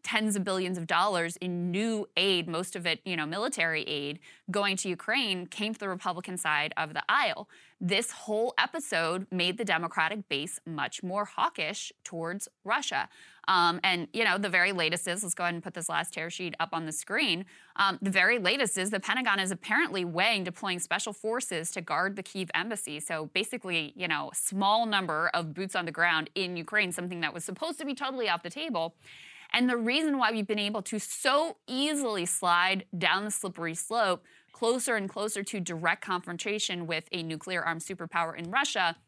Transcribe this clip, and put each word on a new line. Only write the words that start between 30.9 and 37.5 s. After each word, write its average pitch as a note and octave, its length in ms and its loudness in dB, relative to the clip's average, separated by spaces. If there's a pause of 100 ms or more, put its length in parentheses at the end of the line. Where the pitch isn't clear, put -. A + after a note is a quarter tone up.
so C#4+ 580 2 (100)
easily C4 580 0
slide F3+ 600 4 (120)
down F#3 280 4
the G#3 60 -4
slippery E3+ 440 -4
slope G3+ 480 2 (300)
closer A#3+ 420 2
and G3 140 -2
closer G3 340 -4
to G3+ 160 -4
direct E3+ 420 0
confrontation F3+ 840 -4
with D#3+ 240 -4
a F3 120 -4
nuclear E3 380 -4